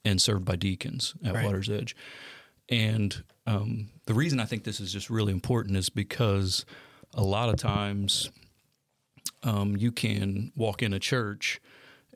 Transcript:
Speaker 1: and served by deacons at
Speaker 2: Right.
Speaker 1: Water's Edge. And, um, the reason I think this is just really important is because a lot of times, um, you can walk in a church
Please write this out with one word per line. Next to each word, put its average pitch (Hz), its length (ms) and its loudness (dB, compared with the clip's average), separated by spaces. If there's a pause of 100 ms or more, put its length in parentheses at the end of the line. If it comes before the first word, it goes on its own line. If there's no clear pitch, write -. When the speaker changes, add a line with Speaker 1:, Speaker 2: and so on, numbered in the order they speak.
Speaker 1:
and 98 160 4
served 101 260 2
by 92 100 2
deacons 92 580 -2 (100)
at 98 100 0
Speaker 2:
Right. 110 100 0
Speaker 1:
Water's 101 240 0
Edge. 104 260 -4 (760)
And, 110 560 2 (220)
um, 107 420 0 (180)
the 110 80 2
reason 139 260 2
I 110 60 0
think 113 180 -4
this 104 160 -6
is 92 120 -6
just 98 180 -6
really 107 220 2
important 98 440 0
is 92 140 0
because 98 760 2 (480)
a - 100 0
lot 101 280 2
of - 60 4
times, 101 760 0 (1120)
um, 101 340 2
you 113 160 2
can 101 640 -2
walk 113 260 0
in 107 120 2
a 95 40 0
church 104 600 -2 (560)